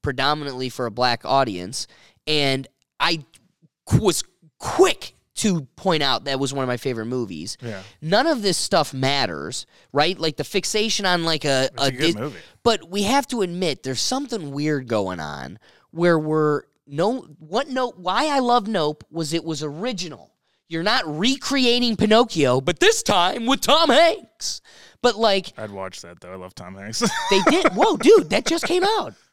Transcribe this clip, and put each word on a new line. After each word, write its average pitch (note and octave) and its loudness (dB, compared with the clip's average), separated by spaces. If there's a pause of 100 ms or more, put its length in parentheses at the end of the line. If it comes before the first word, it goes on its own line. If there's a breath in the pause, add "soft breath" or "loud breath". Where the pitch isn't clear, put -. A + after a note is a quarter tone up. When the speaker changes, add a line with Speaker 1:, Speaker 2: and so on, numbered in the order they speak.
Speaker 1:
predominantly C3+ -2
for B2 -6
a A2+ -4
black A#2+ 0
audience. G#2+ 0 (400 soft breath)
And C#3 0 (320)
I D#3+ -2 (640)
qu-, - 4
was - 0 (340)
quick - 2 (220)
to F#3 0 (160)
point E3 0
out C3 0
that C3+ -2
was C3+ -2
one C3+ -2
of - -2
my B2 -2
favorite A2+ -4
movies. G2+ -6
Speaker 2:
Yeah. G#2 -12 (200 loud breath)
Speaker 1:
None G3+ 2
of C4+ 0
this F#3+ 0
stuff - 0
matters, C3 -2 (260 soft breath)
right? D#3 2
Like, D#3+ -2
the D3 -6
fixation G#3 -2
on, F3 2
like, D#3+ -2
a, D#3 2
Speaker 2:
It's - -4
a C3+ 2
good B2+ -10
Speaker 1:
Dis- E3 2
Speaker 2:
movie. A#2+ -8 (260 loud breath)
Speaker 1:
But G#3+ 0
we G3+ 0
have C4 2
to A#3+ -4
admit F3 -2
there's C3 -4
something A#3 -4
weird C#3+ -2
going F#2+ -2
on D2 -10 (340 soft breath)
where E3+ 2
we're, D#3 0 (260)
no, F#3+ -2 (180)
what F#3 -4
Nope, B3+ -4
why F#3+ 0
I C#4 2
love A#3+ 2
Nope D#3+ -2
was D#3 -6
it E3 -2
was D#3 -6
original. E3 -8 (340)
You're E3 -4
not G#3+ 0
recreating A#3+ 0
Pinocchio, G#3 4
but D#3+ -2
this G#4+ 4
time G#3 2
with C4 2
Tom D#4 4
Hanks. E4 2 (420 loud breath)
But, A#3 2
like, G3+ 0
Speaker 2:
I'd A2 -10
watch F#2+ -12
that, F2 -20
though. F2+ -18
I F#2+ -14
love F#2 -16
Tom F#2 -16
Hanks. F#2+ -10
<laughs> B4 -2
Speaker 1:
they B4 4
did. E4 0
Whoa, E4 0
dude, F#4 6
that A3 -2
just E4 -4
came F4+ 0
out. G4+ -2 (180)